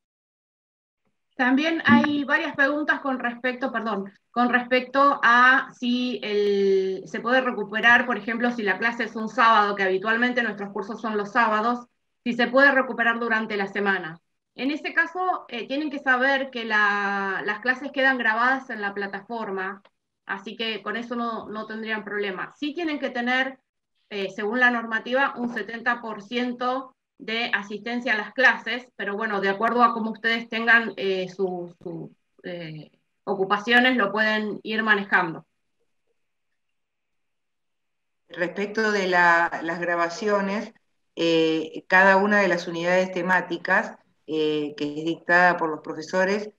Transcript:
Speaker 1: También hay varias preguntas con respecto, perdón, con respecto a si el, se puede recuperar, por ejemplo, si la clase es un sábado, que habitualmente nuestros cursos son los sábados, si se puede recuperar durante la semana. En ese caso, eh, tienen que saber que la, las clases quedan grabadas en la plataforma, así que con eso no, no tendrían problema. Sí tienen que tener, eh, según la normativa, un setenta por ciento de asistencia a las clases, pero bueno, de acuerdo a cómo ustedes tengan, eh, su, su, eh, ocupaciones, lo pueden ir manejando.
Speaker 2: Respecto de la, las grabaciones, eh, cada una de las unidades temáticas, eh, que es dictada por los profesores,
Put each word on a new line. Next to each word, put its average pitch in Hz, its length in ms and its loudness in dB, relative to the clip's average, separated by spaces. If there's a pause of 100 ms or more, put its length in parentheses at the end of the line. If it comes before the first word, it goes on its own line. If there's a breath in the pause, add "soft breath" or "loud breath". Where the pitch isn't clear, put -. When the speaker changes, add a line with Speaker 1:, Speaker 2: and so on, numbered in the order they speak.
(1400)
Speaker 1:
También 294 480 2
hay 294 380 4
varias 294 320 -2
preguntas 294 460 0
con 262 180 -4
respecto, 247 540 -4
perdón, 214 400 -4 (180)
con 240 200 2
respecto 254 720 2
a 247 540 6
si 247 460 -2
el, 196 840 2
se - 120 -10
puede 240 220 2
recuperar, 233 680 4
por 240 100 -2
ejemplo, 233 360 -2
si 233 100 -6
la 190 160 0
clase 233 260 -2
es 214 120 -10
un 220 120 -6
sábado, 214 460 4
que 196 80 -2
habitualmente 226 640 0
nuestros 196 280 -6
cursos 208 280 -8
son 214 160 -4
los 202 160 -4
sábados, 233 540 0 (360)
si 240 120 -2
se 233 120 2
puede 269 240 6
recuperar 233 480 0
durante 220 380 -2
la 202 100 -2
semana. 190 540 -2 (340)
En 262 180 -4
ese 311 200 -6
caso, 349 560 -2
eh, 240 200 -8
tienen 285 220 -4
que 285 100 -8
saber 262 500 2
que 233 140 -8
la, 202 800 0
las 208 160 -4
clases 254 320 -2
quedan 262 260 2
grabadas 240 520 0
en 220 100 -10
la 202 140 -4
plataforma, 202 880 -8 (440)
así 196 300 -10
que 220 260 -6
con 208 140 -6
eso 240 180 -8
no, 233 340 -6
no 214 180 -10
tendrían 220 380 -8
problema. 202 540 -6
Sí 294 160 -6
tienen 311 240 -4
que 247 120 -6
tener, 254 480 -2 (520)
eh, 196 240 -6
según 220 240 -4
la 247 120 4
normativa, 240 640 -2
un 240 180 -6
setenta 226 460 -6
por 220 220 -10
ciento 247 720 -4 (240)
de 226 340 -6
asistencia 220 600 -4
a - 20 -2
las 208 160 -6
clases, 247 600 2
pero 202 220 -6
bueno, 208 240 -2
de 190 80 0
acuerdo 233 340 2
a 233 100 6
cómo 220 200 -4
ustedes 233 360 -2
tengan, 226 480 2
eh, 190 320 -2
su, 180 540 -4
su, 165 320 -12 (300)
eh, 165 480 -12 (320)
ocupaciones, 208 720 2
lo 202 160 0
pueden 214 500 -2
ir 220 220 -4
manejando. 196 600 0 (2750)
Speaker 2:
Respecto 202 640 -2
de 190 160 0
la, 170 540 4
las 170 180 -6
grabaciones, 196 920 -2 (440)
eh, 160 720 2
cada 190 300 6
una 208 220 4
de 196 80 4
las 175 200 0
unidades 180 420 0
temáticas, 180 840 0 (300)
eh, 151 500 -2
que 151 80 -4 (140)
es 156 80 -8
dictada 175 500 4
por 165 140 -2
los 151 100 -6
profesores, 185 800 -2